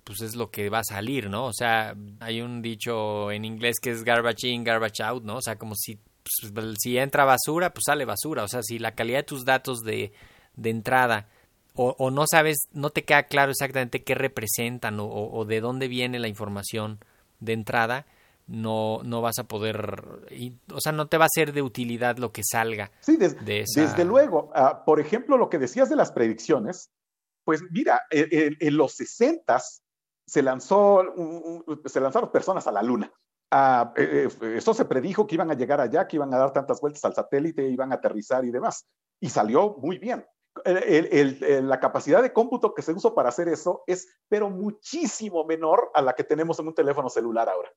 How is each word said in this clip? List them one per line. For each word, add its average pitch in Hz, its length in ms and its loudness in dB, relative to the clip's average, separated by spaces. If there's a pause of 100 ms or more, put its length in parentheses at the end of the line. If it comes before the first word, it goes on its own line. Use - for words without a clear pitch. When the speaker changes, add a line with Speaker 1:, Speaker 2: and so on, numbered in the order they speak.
Speaker 1:
pues 101 160 -12
es 110 160 -8
lo 117 140 -6
que 101 180 -6
va 110 120 0
a 107 40 -4
salir, 107 460 -6
¿no? 113 160 -4
O 113 80 -8
sea, 110 420 -2 (220)
hay 113 240 -6
un 120 180 -8
dicho 107 680 -4
en 107 160 -6
inglés 113 340 -2
que 123 120 -4
es 113 120 -6
garbage 117 440 2
in, 120 140 -4
garbage 113 400 0
out, 117 220 -4
¿no? 113 120 -8
O 131 40 -8
sea, 110 160 -8
como 107 180 -12
si, 104 240 -10 (540)
pues, 110 260 -6
si 123 200 0
entra 139 260 2
basura, 156 480 2
pues - 140 -8
sale 147 180 0
basura. 117 400 -4
O 98 40 -8
sea, 123 140 -6
si 113 160 -6
la 113 160 -6
calidad 120 260 -2
de 147 40 -6
tus 127 220 -8
datos 131 340 0
de, 107 320 -6 (440)
de 113 120 -4
entrada 113 640 2 (420)
o, 127 260 0
o 131 120 0
no 143 200 0
sabes, 156 420 4
no 147 180 -4
te - 160 -4
queda 143 160 6
claro 139 300 2
exactamente 131 520 -4
qué 131 100 0
representan 120 840 -4
o, 104 60 -6
o, 110 320 -6
o 110 80 -2
de 110 160 0
dónde 127 260 -4
viene 123 300 -4
la 117 100 -4
información 107 720 -6 (400)
de 113 160 -4
entrada, 117 500 -2 (420)
no, 110 580 -4
no 117 160 -4
vas 117 180 -2
a 120 60 -6
poder, 107 880 -8
y, 123 260 -12 (160)
o 143 60 -8
sea, 156 100 -2
no 151 160 -2
te 165 120 2
va 160 80 8
a 151 60 4
ser 147 200 0
de 143 100 -2
utilidad 120 560 -2
lo 120 140 -4
que 110 100 -10
salga 110 560 -2
Speaker 2:
Sí, 311 180 4
des-, 156 280 0
Speaker 1:
de 104 160 0
esa 107 220 0
Speaker 2:
desde 156 220 2
luego. 208 480 4
Ah, 143 320 4
por 156 140 6
ejemplo, 226 400 2
lo 202 100 4
que 175 100 0
decías 220 300 2
de 302 60 0
las 220 160 4
predicciones, 113 800 0 (540)
pues 160 260 0
mira, 226 400 2
en, 156 220 4
en, 151 260 2
en 147 180 2
los 139 180 2
sesentas - 880 0 (420)
se 147 160 2
lanzó 196 540 6 (180)
un, 165 500 -8
un, 151 200 -8
se 147 160 -2
lanzaron 135 320 0
personas 160 340 0
a 127 60 -2
la 101 100 0
luna. 127 300 -2 (400)
Ah, 131 440 4
eh, 143 320 2
eh, 113 280 -6
eso 214 180 2
se 240 100 2
predijo 175 440 0
que 160 80 -2
iban 165 160 0
a - 20 2
llegar 135 260 0
allá, 139 280 0
que 165 80 -6
iban 139 180 -2
a 127 40 4
dar 135 140 4
tantas 131 280 -2
vueltas 147 240 -4
al 98 100 0
satélite, 143 540 -2
iban 131 240 -2
a 120 40 -2
aterrizar 127 480 -2
y 120 60 -4
demás. 147 340 -4 (360)
Y 170 80 -6
salió 131 500 2
muy 156 200 -6
bien. 233 280 -8 (380)
El, 185 140 2
el, 165 340 4
el, 143 320 4
el, 135 240 4
la 131 100 2
capacidad 143 420 4
de 247 120 2
cómputo 226 420 2
que 147 80 -8
se 160 100 -4
usó 226 220 0
para 123 140 4
hacer 170 180 -2
eso 170 400 -2
es, 180 220 -4 (200)
pero 208 220 0
muchísimo 208 960 -6
menor 160 500 2
a 151 80 4
la 127 120 2
que 135 100 -4
tenemos 160 340 0
en 156 80 -4
un 156 80 -8
teléfono 143 340 0
celular 113 400 0
ahora. 90 280 -4